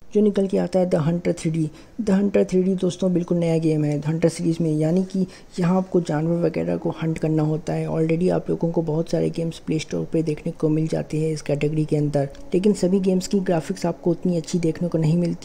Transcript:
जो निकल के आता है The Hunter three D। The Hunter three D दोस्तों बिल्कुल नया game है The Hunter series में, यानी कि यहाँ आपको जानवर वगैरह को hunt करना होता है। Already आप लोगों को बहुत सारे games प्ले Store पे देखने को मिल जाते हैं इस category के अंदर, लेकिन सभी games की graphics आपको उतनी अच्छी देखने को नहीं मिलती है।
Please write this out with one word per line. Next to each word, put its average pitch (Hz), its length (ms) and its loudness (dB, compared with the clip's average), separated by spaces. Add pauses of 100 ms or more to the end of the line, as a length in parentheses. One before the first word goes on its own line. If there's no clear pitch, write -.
(140)
जो 208 60 4
निकल 196 260 2
के 190 120 0
आता 180 200 0
है 180 120 2
The 175 120 2
Hunter 175 360 0
three 165 120 -2
D। 160 180 0 (340)
The 196 160 2
Hunter 202 320 2
three 185 120 4
D 190 120 2
दोस्तों 185 400 0
बिल्कुल 175 240 2
नया 165 200 2
game 156 260 2
है 147 160 0
The 151 80 -4
Hunter 165 220 2
series 165 300 0
में, 160 120 2
यानी 156 320 2
कि 185 220 -2 (340)
यहाँ 175 160 4
आपको 185 240 2
जानवर 165 460 0
वगैरह 170 300 -2
को 170 260 -4
hunt 160 160 -2
करना 156 260 2
होता 156 280 -2
है। 160 160 -2
Already 165 440 0
आप 165 180 -2
लोगों 165 200 0
को 170 120 0
बहुत 165 280 -2
सारे 160 200 0
games 165 280 -4
प्ले - 200 -4
Store 165 340 -4
पे 160 100 2
देखने 160 300 -4
को 156 160 -2
मिल 156 200 2
जाते 156 320 -2
हैं 160 120 0
इस 151 100 -6
category 151 420 0
के 151 120 0
अंदर, 143 320 0 (260)
लेकिन 202 200 4
सभी 185 260 2
games 185 260 0
की 202 140 0
graphics 185 460 -2
आपको 175 240 -2
उतनी 175 260 0
अच्छी 165 220 -2
देखने 170 300 0
को 165 100 0
नहीं 156 180 2
मिलती 170 180 0
है। - 0 - (100)